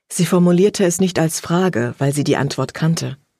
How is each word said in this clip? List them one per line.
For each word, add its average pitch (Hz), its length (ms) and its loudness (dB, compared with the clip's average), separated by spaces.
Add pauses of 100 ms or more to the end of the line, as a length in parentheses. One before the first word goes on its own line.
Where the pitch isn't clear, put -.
(100)
Sie 175 160 0
formulierte 180 580 4
es 175 160 0
nicht 185 180 0
als 160 220 -2
Frage, 165 560 -2
weil 139 160 0
sie 143 120 -2
die 143 120 0
Antwort 131 380 -4
kannte. 147 420 -2 (240)